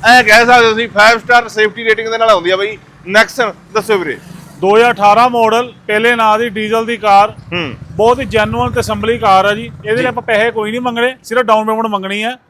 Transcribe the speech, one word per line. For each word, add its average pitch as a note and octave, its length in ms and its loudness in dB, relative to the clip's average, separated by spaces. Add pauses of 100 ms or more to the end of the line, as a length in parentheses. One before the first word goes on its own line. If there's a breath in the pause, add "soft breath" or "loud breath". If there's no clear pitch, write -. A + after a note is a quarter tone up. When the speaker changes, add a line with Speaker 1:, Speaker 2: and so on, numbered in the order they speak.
Speaker 1:
ਐਂ B3 180 6
ਕਹਿ A3 220 4
ਸਕਦੇ A#3+ 200 4
ਹੋ A3+ 60 2
ਤੁਸੀਂ, A3 180 -4
ਫਾਈਵ G#3+ 300 4
ਸਟਾਰ A#3 280 2
ਸੇਫਟੀ G#3+ 360 -4
ਰੇਟਿੰਗ A3+ 240 0
ਦੇ A3+ 100 -4
ਨਾਲ A3+ 120 0
ਆਉਂਦੀ F3 200 2
ਆ F#3 80 0
ਬਾਈ। G3+ 200 -6 (300)
ਨੈਕਸਨ G#3+ 460 -2 (200)
ਦੱਸੋ G#3 240 -2
ਵੀਰੇ। D#3 200 -6 (420)
Speaker 2:
ਦੋ F#3+ 180 2
ਹਜ਼ਾਰ A#3+ 140 4
ਅਠਾਰਾਂ G#3 380 2
ਮਾਡਲ, A#3 440 -2 (140)
ਪਹਿਲੇ A3+ 280 0
ਨਾਂ A3 240 2
ਦੀ A#3+ 100 -4
ਡੀਜ਼ਲ G#3+ 360 -4
ਦੀ A#3 120 -6
ਕਾਰ, G3+ 320 4
Speaker 1:
ਹੂੰ। E3+ 440 -10 (180)
Speaker 2:
ਬਹੁਤ A#3 280 0
ਹੀ C4+ 60 -6
ਜੈਨੂਅਨ A3 460 -2
ਤੇ B3 80 -4
ਅਸੈਂਬਲੀ A3 380 -4
ਕਾਰ G3 280 2
ਆ G3+ 80 0
ਜੀ। A3+ 120 -8
ਇਹਦੇ G#3+ 300 -6
ਲਈ - 20 -2
Speaker 1:
ਜੀ। B3+ 80 -2
Speaker 2:
ਆਪਾਂ A#3+ 180 -6
ਪੈਸੇ A3+ 280 0
ਕੋਈ G#3+ 200 -6
ਨਹੀਂ A#3+ 100 -6
ਮੰਗਣੇ, B3 420 -4
ਸਿਰਫ A#3 180 -2
ਡਾਊਨ A3 240 0
ਪੇਮੈਂਟ A3 200 -2
ਮੰਗਣੀ G3+ 380 -6
ਆ। B3 140 -6 (120)